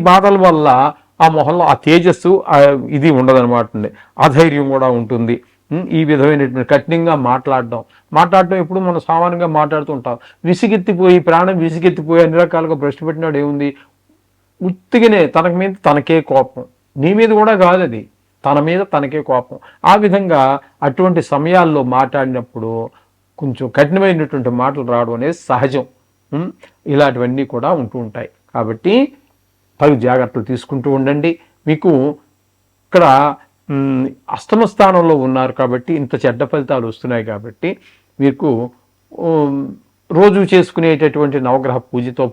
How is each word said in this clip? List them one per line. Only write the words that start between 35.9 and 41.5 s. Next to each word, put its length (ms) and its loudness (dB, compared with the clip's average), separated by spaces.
ఇంత 120 -6
చెడ్డ 160 -2
ఫలితాలు 400 -4
వస్తున్నాయి 400 -6
కాబట్టి 380 -10
మీకు, 300 0
ఉమ్, 300 -2
రోజు 200 4
చేసుకునేటటువంటి 840 0
నవగ్రహ 300 -2